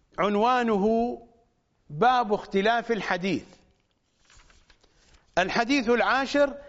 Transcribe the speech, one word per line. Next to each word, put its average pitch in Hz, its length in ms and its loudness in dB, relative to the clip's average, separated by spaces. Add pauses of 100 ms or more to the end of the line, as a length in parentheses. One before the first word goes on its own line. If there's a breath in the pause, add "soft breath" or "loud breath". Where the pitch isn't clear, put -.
(180)
عنوانه 226 1000 0 (720)
باب 226 420 0
اختلاف 214 600 -2
الحديث. 185 520 -4 (1900 soft breath)
الحديث 226 500 0
العاشر 254 680 0 (100)